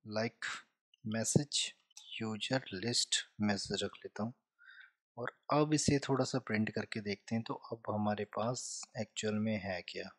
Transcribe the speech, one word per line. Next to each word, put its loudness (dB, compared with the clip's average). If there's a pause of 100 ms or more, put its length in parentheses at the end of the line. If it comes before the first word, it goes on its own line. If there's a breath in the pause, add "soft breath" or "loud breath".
(180)
like -2 (540)
message 2 (600)
user 0 (140)
list 0 (200)
message 2
रख -4
लेता -8
हूँ। -2 (840 loud breath)
और -4 (200)
अब 6
इसे 6
थोड़ा 4
सा 0
प्रिंट 2
करके -4
देखते -4
हैं 0
तो -6
अब -8
हमारे 0
पास -4 (140)
एक्चुअल -2
में 2
है -2
क्या। -8 (140)